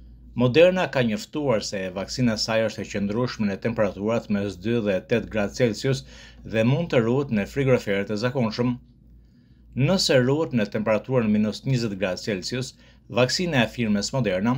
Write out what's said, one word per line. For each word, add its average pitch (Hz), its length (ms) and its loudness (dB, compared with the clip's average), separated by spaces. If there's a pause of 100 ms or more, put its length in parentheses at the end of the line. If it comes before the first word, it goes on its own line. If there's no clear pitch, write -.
(340)
Moderna 160 560 4
ka 127 160 2
njoftuar 110 560 -2
se 95 320 -6
vaksina 110 400 0
e 104 80 -4
saj 110 240 0
është 101 160 -6
e 90 80 -10
qëndrueshme 107 560 -2
në 98 160 -4
temperaturat 113 720 -2
mes 101 240 -4
dy 117 240 0
dhe 98 240 0
tetë 113 240 0
gradë 101 280 -4
Celsius 127 460 0 (380)
dhe 110 240 0
mund 160 240 0
të 117 160 4
ruhet 135 240 0
në 101 160 0
frigoriferet 110 640 0
e 104 160 -2
zakonshëm. 123 520 -2 (1000)
Nëse 160 420 4
ruhet 139 320 2
në 110 160 2
temperaturën 110 640 0
minus 107 320 2
njëzet 117 320 0
gradë 92 280 -4
Celsius, 117 500 -6 (340)
vaksina 127 560 0
e 107 80 0
firmës 104 400 -2
Moderna 113 480 0